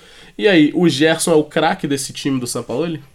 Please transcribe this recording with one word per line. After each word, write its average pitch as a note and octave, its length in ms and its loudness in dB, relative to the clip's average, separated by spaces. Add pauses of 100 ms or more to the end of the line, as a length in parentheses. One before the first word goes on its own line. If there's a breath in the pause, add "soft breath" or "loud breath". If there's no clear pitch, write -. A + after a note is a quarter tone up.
(360 loud breath)
E G#3 120 0
aí, D#3+ 260 4
o E3+ 160 2
Gerson D#3 420 0
é D#3+ 40 4
o D3+ 80 4
craque E3 440 -2
desse C#3 240 -6
time C3+ 280 -4
do A#2+ 80 -8
Sampaoli? C3 540 -6 (140)